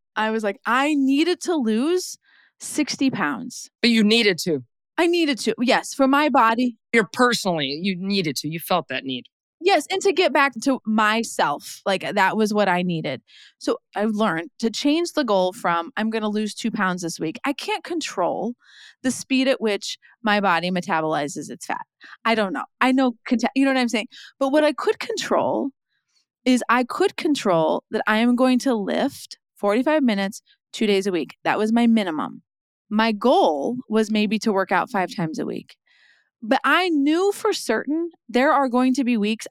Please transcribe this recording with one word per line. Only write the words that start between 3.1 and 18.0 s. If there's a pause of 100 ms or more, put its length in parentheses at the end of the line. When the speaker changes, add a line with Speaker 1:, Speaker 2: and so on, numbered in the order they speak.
Speaker 2:
But
you
needed
to. (320)
Speaker 1:
I
needed
to,
yes,
for
my
body. (160)
Speaker 2:
You're
personally,
you
needed
to.
You
felt
that
need. (360)
Speaker 1:
Yes,
and
to
get
back (120)
to
myself,
like, (120)
that
was
what
I
needed. (360)
So (180)
I
learned
to
change
the
goal
from,
"I'm
gonna
lose
two
pounds
this
week."
I
can't
control (540)